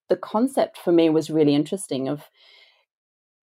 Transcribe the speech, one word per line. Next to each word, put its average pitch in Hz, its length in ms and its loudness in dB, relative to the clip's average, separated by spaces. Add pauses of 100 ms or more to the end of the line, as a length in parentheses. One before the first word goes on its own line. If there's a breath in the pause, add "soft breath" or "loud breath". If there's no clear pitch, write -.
(100)
the 185 60 0
concept 226 600 -2
for - 160 -2
me 165 160 6
was 156 220 0
really 151 240 2
interesting 147 540 -4
of, 147 200 -8 (1160 soft breath)